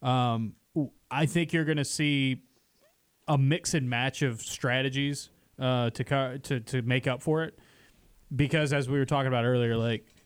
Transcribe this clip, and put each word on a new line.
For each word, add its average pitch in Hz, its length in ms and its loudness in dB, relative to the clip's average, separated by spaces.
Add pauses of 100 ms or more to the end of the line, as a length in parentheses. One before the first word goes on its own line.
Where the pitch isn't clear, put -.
Um, 120 500 2 (220)
w-, 147 160 -2 (180)
I 143 160 0
think 165 280 0
you're 160 120 2
gonna 151 200 0
see 139 580 0 (840)
a 147 100 4
mix 139 360 2
and 131 160 0
match 123 320 -2
of 120 200 -2
strategies, 135 920 -2 (260)
uh, 127 320 0
to 120 140 -6
co-, 135 400 -2
to, 135 160 -2
to 123 240 -4
make 123 240 2
up 123 160 -4
for 160 220 0
it, - 120 -12 (800)
because 147 380 2
as 139 140 0
we 139 120 0
were 131 60 2
talking 135 220 0
about 123 180 2
earlier, 120 300 2
like, 113 300 -2 (200)